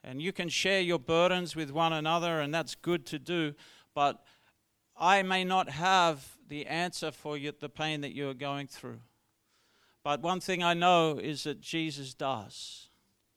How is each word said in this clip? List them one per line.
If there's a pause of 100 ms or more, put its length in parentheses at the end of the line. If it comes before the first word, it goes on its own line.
And
you
can
share
your
burdens
with
one
another,
and
that's
good
to
do, (400)
but (760)
I
may
not
have (220)
the
answer
for
you,
the
pain
that
you
are
going
through. (1000)
But
one
thing
I
know
is
that
Jesus
does. (480)